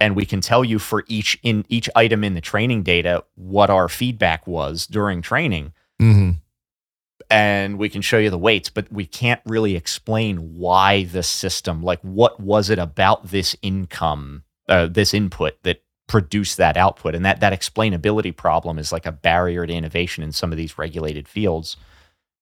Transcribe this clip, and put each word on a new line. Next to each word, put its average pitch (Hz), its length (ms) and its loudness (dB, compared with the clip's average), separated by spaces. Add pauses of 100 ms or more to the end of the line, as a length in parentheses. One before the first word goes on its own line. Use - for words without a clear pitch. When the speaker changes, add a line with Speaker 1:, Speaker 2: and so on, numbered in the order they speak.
Speaker 1:
and 104 160 4
we 101 100 0
can 98 140 -2
tell 120 240 2
you 113 160 0
for 107 260 -4
each, 107 380 -4
in 107 240 0
each 117 260 -2
item 113 300 4
in 98 100 0
the 85 60 -4
training 110 420 -2
data 87 420 0 (120)
what 98 340 2
our 92 180 4
feedback 104 580 -2
was 82 420 -6
during 101 340 -2
training. 113 500 -4 (300)
Speaker 2:
Mm-hmm. 101 280 6 (1000)
Speaker 1:
And 101 500 2
we 104 100 -2
can 98 140 -6
show 117 160 2
you 107 120 4
the 92 80 -4
weights, 101 320 2
but - 220 -8
we 104 120 -6
can't 120 420 -2
really 110 280 0
explain 92 840 -4
why 95 460 4
the 87 200 -6
system, - 580 -6
like, 87 200 -2
what 98 360 2
was 101 320 0
it 107 80 2
about 92 500 0
this 95 340 -2
income, 78 840 -6 (240)
uh, 87 180 6
this 92 260 0
input 92 520 -2
that 90 180 -2 (240)
produced 101 520 0
that 80 180 4
output? 90 400 0
And 87 80 -4
that, 98 160 2
that 101 180 2
explainability 104 800 -2
problem 82 420 0
is, 76 140 -6
like, 82 140 -6
a 80 60 -8
barrier 87 540 0
to 82 60 -6
innovation 85 500 -4
in 78 80 -8
some 82 220 -6
of 80 60 -6
these 80 200 -8
regulated 76 480 -8
fields. 85 500 -4 (640)